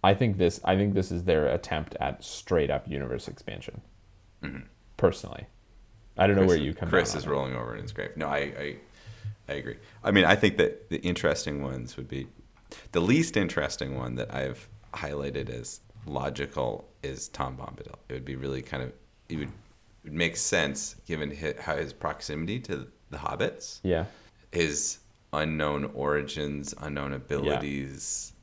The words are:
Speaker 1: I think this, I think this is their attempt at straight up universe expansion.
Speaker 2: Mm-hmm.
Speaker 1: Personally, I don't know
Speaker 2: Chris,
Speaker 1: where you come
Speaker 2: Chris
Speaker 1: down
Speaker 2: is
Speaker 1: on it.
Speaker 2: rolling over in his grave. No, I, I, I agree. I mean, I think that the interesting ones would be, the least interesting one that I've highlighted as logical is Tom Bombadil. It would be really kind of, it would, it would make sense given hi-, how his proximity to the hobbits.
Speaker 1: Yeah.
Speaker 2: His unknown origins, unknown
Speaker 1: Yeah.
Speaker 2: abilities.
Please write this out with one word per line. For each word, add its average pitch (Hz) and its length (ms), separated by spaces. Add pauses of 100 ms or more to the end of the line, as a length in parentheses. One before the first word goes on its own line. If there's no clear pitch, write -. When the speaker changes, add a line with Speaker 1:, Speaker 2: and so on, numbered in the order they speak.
Speaker 1:
I 98 100
think 104 240
this, 90 260
I 92 140
think 101 160
this 92 180
is 87 140
their 76 220
attempt 80 520
at 71 240
straight 78 460
up 69 180
universe 65 400
expansion. - 540 (600)
Speaker 2:
Mm-hmm. 69 160 (380)
Speaker 1:
Personally, - 480 (720)
I 95 100
don't 101 80
know 95 80
Speaker 2:
Chris, 92 60
Speaker 1:
where 85 160
you 78 80
come 87 160
Speaker 2:
Chris 92 220
Speaker 1:
down 78 80
Speaker 2:
is - 60
Speaker 1:
on 76 60
it. 69 40
Speaker 2:
rolling 65 200
over 58 200
in 53 60
his - 100
grave. - 240
No, 78 120
I, 73 100
I, 71 380 (720)
I 71 40
agree. 120 240 (260)
I - 80
mean, 98 140
I 92 100
think 104 220
that - 320
the 80 120
interesting 76 600
ones 65 340
would 64 100
be, 65 200 (640)
the 85 100
least 143 340
interesting 71 600
one 62 180
that 62 180
I've 67 340 (260)
highlighted 71 560
as 60 320 (240)
logical 67 840 (160)
is 67 260
Tom 65 280
Bombadil. - 380 (140)
It - 40
would 64 120
be 65 100
really 65 260
kind 65 220
of, 62 100 (340)
it 80 100
would, 71 120
it 57 40 (520)
would 76 80
make 82 240
sense 71 580 (100)
given 76 300
hi-, 76 240
how 78 160
his 71 180
proximity 82 680
to 71 260 (220)
the 76 80
hobbits. - 680
Speaker 1:
Yeah. 87 220 (460)
Speaker 2:
His 80 480 (340)
unknown 76 600
origins, 73 880
unknown 71 320
Speaker 1:
Yeah. 67 60
Speaker 2:
abilities. 69 1300